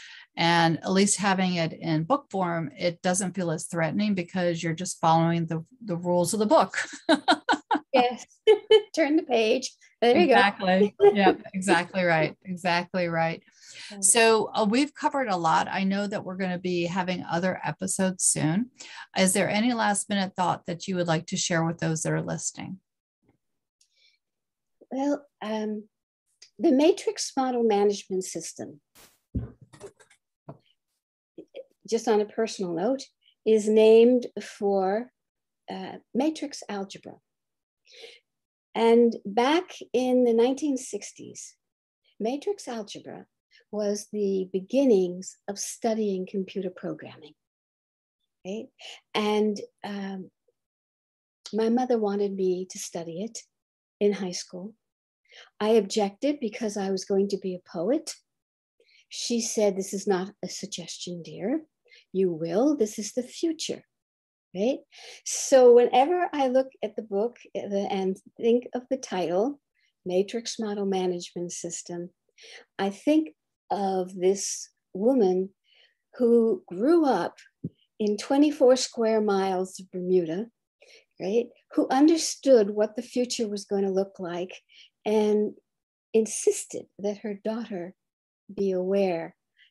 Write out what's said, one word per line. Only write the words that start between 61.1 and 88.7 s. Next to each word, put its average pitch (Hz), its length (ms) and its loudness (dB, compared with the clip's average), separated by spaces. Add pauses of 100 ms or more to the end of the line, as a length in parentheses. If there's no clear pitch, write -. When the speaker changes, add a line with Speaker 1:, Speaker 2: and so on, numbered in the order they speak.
Speaker 2:
dear. 170 440 -6 (460)
You 185 180 2
will. 175 460 0
This 214 200 -2
is 208 180 -10
the 247 100 -4
future." - 640 -8 (680)
Right? 233 240 -2 (460)
So 247 500 6
whenever 294 580 4
I 277 160 0
look 262 200 0 (140)
at 208 140 -6
the 220 60 -10
book, 214 340 -4 (200)
uh, 202 120 -8
the, 202 220 -4
and 190 260 -4 (240)
think 233 340 2
of 247 160 -6
the 262 60 -2
title, 190 640 -2 (440)
Matrix 202 540 -4
Model 208 280 -4
Management 180 640 -4
System, 175 580 -12 (680)
I 196 120 -4
think 311 400 0 (400)
of 190 440 -2
this 190 560 -2 (240)
woman 190 560 2 (640)
who 233 500 4
grew 294 380 2
up 190 320 0 (640)
in 208 180 0
twenty-four 277 600 4
square 220 440 0
miles 190 580 -2
of 185 120 -18
Bermuda, 180 560 0 (760)
right? 202 260 -2 (260)
Who - 180 0
understood 269 800 4
what 208 260 -2
the 240 60 -8
future 240 460 -4
was 202 160 -8
gonna 196 260 -2
look 196 280 -2
like 175 360 -8 (500)
and 214 480 2 (640)
insisted - 720 0 (140)
that 202 180 -6
her 208 160 -8 (100)
daughter 214 500 -8 (640)
be 196 160 0